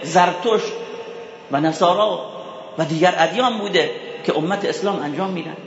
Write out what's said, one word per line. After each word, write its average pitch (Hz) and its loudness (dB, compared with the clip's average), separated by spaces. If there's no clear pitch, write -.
زرتشت 175 2
و 139 2
نصارا 180 4
و 160 0
دیگر 160 4
ادیان 226 2
بوده 180 2
که - 0
امت 196 -2
اسلام 196 -2
انجام 151 -4
می‌دن. 175 -6